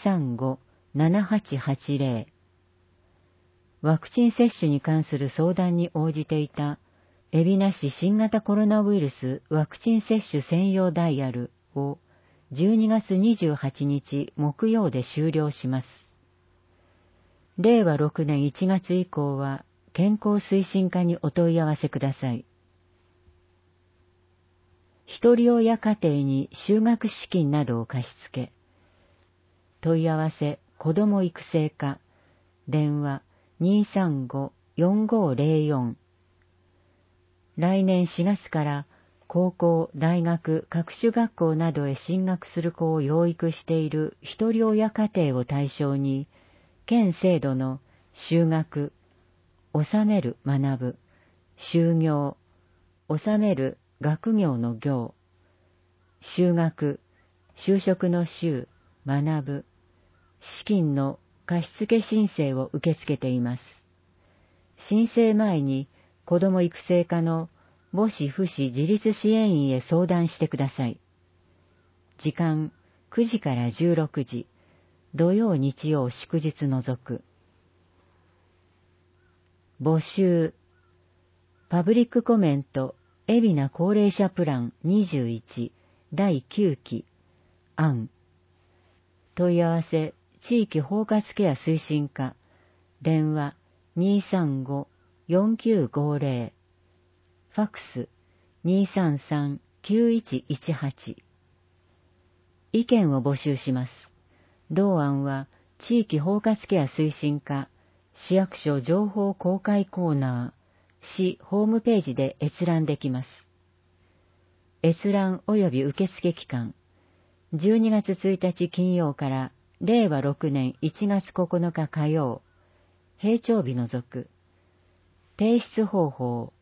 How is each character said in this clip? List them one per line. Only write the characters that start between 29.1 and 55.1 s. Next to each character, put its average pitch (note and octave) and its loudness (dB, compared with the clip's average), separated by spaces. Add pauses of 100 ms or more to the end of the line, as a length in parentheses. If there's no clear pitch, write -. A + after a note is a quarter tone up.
問 E3 2
い E3 2
合 D#3 0
わ D#3 0
せ、 D3 -4 (180)
子 D#3+ 0
ど G#3 2
も G3+ 2
育 F3 -4 (100)
成 D3+ 0
課。 C#3 -6 (680)
電 D3 0
話、 C#3 -4 (380)
二 G3+ 2
三 D3 -2
五 C#3 -6 (220)
四 G3 2
五 G3+ 2
零 D3+ 2
四。 B2+ -2 (1600)
来 F#3+ 2
年 F3+ 4
四 - -4
月 G3+ -2
か D3+ -2
ら、 C#3+ -4 (400)
高 F3+ 0
校、 E3 0
大 E3 0
学、 E3 -2
各 E3 -4
種 A3+ 0
学 A#3 0
校 D#3+ 0
な E3 0
ど C#3+ -2
へ C#3 -4
進 F#3 -4
学 F#3 -4
す E3+ -6
る E3 -2
子 E3 -2
を D#3+ 0
養 D#3+ 2
育 E3 -2
し - -12
て E3 -2
い D#3 0
る D#3 -4
ひ - -16
と A3+ 0
り A3+ 2
親 G#3+ 2
家 G#3+ 0
庭 D3 2
を B2 0
対 C#3 -2
象 C#3 -2
に、 C#3 -2 (580)
県 A3 2
制 F3+ 2
度 C3+ -2
の C3 -4 (500)
就 E3 4
学、 D#3 -2 (800)
納 G#3 0
め G#3 2
る B2 -2 (100)
学 C#3 0
ぶ、 B2 -6 (760)
就 E3 4
業、 D3 0 (720)
納 G#3 0
め G#3 2
る C3 -2 (240)
学 D#3 -2
業 D#3 2
の A#2+ -2
業、 B2 -4 (1200)